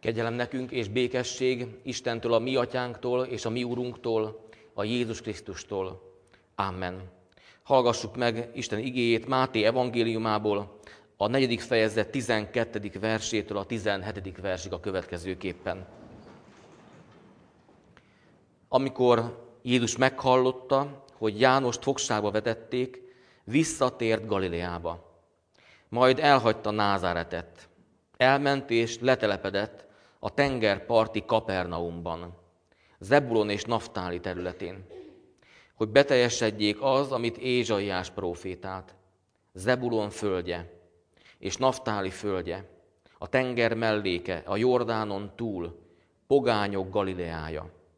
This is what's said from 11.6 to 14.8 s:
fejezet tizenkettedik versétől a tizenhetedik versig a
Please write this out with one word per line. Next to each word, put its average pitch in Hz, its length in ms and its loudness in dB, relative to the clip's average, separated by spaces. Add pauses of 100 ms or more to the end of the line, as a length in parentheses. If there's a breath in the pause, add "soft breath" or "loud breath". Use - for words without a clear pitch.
fejezet 110 500 2
tizenkettedik 107 920 -2
versétől 107 560 -2
a 98 80 -4
tizenhetedik 98 760 -4
versig 92 320 -4
a 87 80 -8